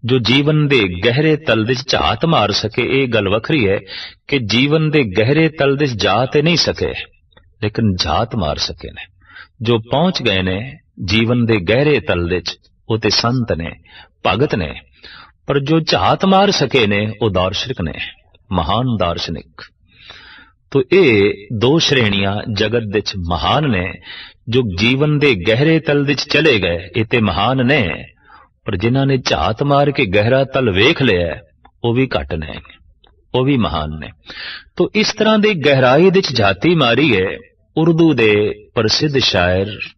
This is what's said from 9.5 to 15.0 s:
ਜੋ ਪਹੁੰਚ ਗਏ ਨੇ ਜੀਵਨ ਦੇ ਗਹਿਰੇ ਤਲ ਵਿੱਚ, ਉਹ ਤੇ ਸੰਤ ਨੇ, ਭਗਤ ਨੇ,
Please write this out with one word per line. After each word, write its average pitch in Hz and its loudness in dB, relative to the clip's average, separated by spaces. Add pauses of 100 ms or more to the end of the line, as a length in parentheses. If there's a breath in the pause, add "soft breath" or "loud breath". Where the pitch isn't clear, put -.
ਜੋ 113 0
ਪਹੁੰਚ 139 -2
ਗਏ 98 0
ਨੇ 101 -6 (280)
ਜੀਵਨ 113 2
ਦੇ 110 2
ਗਹਿਰੇ 120 2
ਤਲ 87 -2
ਵਿੱਚ, - -6 (320)
ਉਹ 110 0
ਤੇ 110 0
ਸੰਤ 120 -2
ਨੇ, 82 -6 (560 loud breath)
ਭਗਤ 117 0
ਨੇ, 78 -6 (760 loud breath)